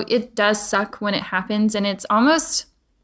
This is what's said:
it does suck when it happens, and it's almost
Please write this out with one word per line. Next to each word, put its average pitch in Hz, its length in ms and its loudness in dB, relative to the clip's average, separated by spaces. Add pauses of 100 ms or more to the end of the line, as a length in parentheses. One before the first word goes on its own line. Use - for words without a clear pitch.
it 226 280 -2
does 208 260 2
suck 208 400 -2
when 208 120 -2
it 196 100 -4
happens, 208 520 0
and 202 100 -2
it's 196 240 -4
almost 277 560 2 (380)